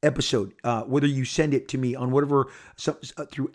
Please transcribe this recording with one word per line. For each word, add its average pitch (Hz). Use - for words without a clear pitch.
episode, 127
uh, 113
whether 143
you 135
send 151
it -
to 143
me 127
on 127
whatever, 143
so, -
uh, 165
through -